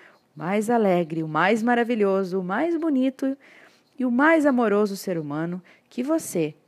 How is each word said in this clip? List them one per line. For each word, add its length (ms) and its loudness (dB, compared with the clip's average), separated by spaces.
o 40 -16
mais 300 -2
alegre, 540 2
o 60 -6
mais 340 2
maravilhoso, 760 0
o 20 -4
mais 340 -2
bonito 600 -2
e 60 -4
o 80 0
mais 340 4
amoroso 520 2
ser 200 -6
humano 440 -6
que 140 -8
você 500 -2